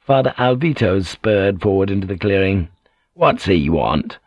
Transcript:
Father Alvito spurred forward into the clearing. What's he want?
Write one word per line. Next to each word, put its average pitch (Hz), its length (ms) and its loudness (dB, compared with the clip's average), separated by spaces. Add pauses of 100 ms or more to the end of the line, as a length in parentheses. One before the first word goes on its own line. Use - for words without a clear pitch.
Father 135 360 0
Alvito 123 680 0
spurred 101 560 0
forward 98 300 0
into 98 160 -2
the 95 120 -6
clearing. 98 500 0 (460)
What's - 320 0
he 82 240 2
want? 73 560 -2